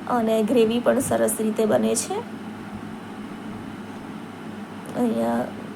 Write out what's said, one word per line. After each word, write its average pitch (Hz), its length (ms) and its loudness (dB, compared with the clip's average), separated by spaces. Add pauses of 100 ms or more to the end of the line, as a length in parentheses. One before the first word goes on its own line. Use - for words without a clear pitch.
અને 220 340 4
ગ્રેવી 226 360 6
પણ 240 200 4
સરસ 226 400 2
રીતે 220 260 2
બને 220 300 4
છે. - 440 -4 (2500)
અહીંયા 233 500 2 (300)